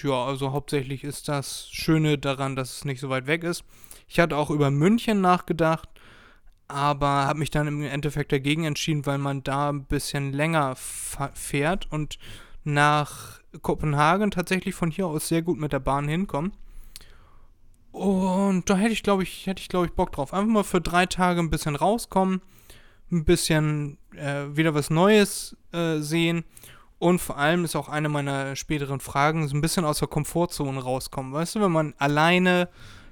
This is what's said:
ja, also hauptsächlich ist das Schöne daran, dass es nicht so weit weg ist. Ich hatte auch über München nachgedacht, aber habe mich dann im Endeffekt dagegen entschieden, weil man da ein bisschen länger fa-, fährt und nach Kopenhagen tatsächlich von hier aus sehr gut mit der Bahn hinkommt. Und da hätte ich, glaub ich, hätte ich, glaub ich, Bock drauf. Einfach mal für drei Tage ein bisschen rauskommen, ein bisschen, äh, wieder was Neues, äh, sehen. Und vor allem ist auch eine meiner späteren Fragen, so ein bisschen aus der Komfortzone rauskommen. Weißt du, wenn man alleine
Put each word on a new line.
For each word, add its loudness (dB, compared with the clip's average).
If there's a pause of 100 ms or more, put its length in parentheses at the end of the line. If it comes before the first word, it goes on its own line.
ja, 0
also -4
hauptsächlich -4
ist -10
das -6
Schöne 2
daran, -2
dass -6
es -14
nicht -6
so -6
weit -2
weg -2
ist. -4 (420)
Ich 0
hatte 4
auch 0
über 4
München 4
nachgedacht, 2 (800)
aber 0 (180)
habe 0
mich -2
dann 0
im -2
Endeffekt -4
dagegen 0
entschieden, -2
weil 0
man -4
da -2
ein -6
bisschen -4
länger 0
fa-, -8
fährt -2
und -6 (440)
nach 0 (220)
Kopenhagen 2
tatsächlich -2
von 0
hier -2
aus -4
sehr 2
gut -2
mit -4
der 0
Bahn 0
hinkommt. -2 (1400)
Und 0
da 6
hätte 2
ich, -4
glaub 2
ich, -8
hätte -4
ich, -14
glaub 2
ich, -4
Bock -2
drauf. -4
Einfach 0
mal 4
für 0
drei 2
Tage 0
ein 0
bisschen -2
rauskommen, 0 (680)
ein 2
bisschen, 2 (160)
äh, -4 (100)
wieder 2
was 0
Neues, 4 (160)
äh, -2
sehen. 0 (540)
Und 4
vor -8
allem 4
ist -4
auch -4
eine -2
meiner -2
späteren -4
Fragen, 2
so -2
ein 0
bisschen 0
aus 0
der -2
Komfortzone -2
rauskommen. -6
Weißt -4
du, 0
wenn 4
man 0
alleine 4 (440)